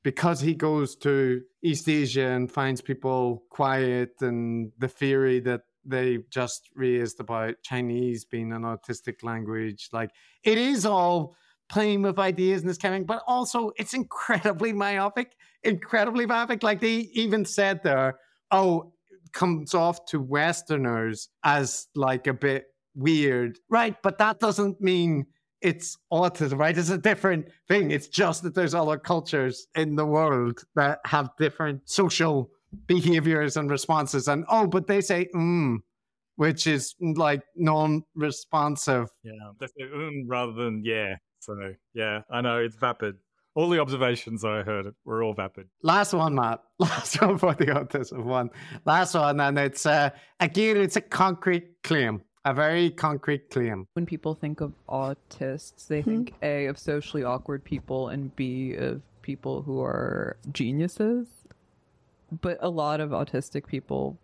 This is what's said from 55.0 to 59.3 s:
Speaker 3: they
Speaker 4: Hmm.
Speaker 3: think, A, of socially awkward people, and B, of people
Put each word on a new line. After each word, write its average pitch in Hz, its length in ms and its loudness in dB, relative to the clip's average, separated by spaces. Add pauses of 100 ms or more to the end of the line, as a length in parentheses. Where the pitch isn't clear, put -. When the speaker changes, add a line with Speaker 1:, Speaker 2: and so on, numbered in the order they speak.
Speaker 3:
they 151 140 -2
Speaker 4:
Hmm. 175 80 0
Speaker 3:
think, 233 240 -2 (100)
A, 143 240 -2
of 143 100 -6
socially 147 460 -4
awkward 131 400 -6
people, 131 460 -6
and 139 260 -8
B, 131 400 -4
of 131 260 -4 (220)
people 135 400 -6